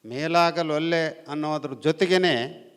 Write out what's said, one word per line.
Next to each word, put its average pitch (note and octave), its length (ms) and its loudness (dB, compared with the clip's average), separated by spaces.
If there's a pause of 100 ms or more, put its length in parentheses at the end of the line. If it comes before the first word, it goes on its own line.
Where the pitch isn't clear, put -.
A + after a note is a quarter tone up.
ಮೇಲಾಗಲೊಲ್ಲೆ D#3+ 1000 0
ಅನ್ನೋದ್ರ D3 640 -6
ಜೊತೆಗೇನೆ E3+ 600 2 (420)